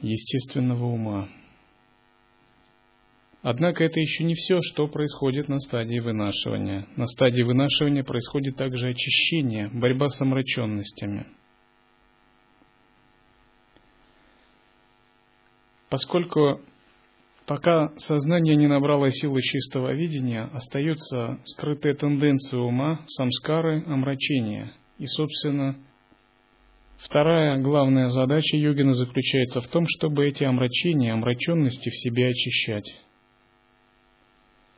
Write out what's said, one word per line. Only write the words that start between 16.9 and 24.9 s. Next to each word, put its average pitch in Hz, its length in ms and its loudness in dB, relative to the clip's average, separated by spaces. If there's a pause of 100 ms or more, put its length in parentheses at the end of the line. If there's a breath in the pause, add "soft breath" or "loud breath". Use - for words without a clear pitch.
пока 156 540 2
сознание 156 580 2
не 147 100 8
набрало 143 440 4
силы 135 300 0
чистого 131 520 -2
видения, 131 580 -2
остаются 139 920 -4
скрытые 147 480 -2
тенденции 139 640 2
ума, 131 500 0
самскары, 156 800 0
омрачения. 131 880 -2 (240)